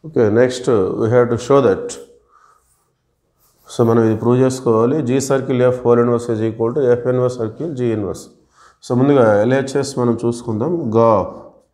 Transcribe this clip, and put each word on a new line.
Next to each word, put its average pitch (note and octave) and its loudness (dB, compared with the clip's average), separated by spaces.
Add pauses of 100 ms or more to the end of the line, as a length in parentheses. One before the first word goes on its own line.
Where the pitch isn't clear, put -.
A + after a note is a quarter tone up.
Okay, B2+ 2 (120)
next, B2+ 2
uh, A#2+ 2 (240)
we A#2 0
have B2 4
to A2+ -2
show C#3 2
that. - 0 (1900)
So - -2
మనం A#2 4
ఇది A2 0
ప్రూవ్ B2 2
చేసుకోవాలి. B2 0 (120)
G C3 0
circle C3 -2
F B2 -2
whole A#2+ 4
inverse A#2+ -2
is A2 -4
equal A2+ -4
to D3 -2 (140)
F A#2+ -10
inverse B2 -2
circle A2 -8 (100)
G B2 -2
inverse. F2+ -8 (640)
So - -8
ముందుగా C#3 4 (180)
ఎల్హెచ్ఎస్ C3+ -2
మనం A#2+ 0
చూసుకుందాం. A#2 -4 (240)
గాఫ్. A2 2 (420)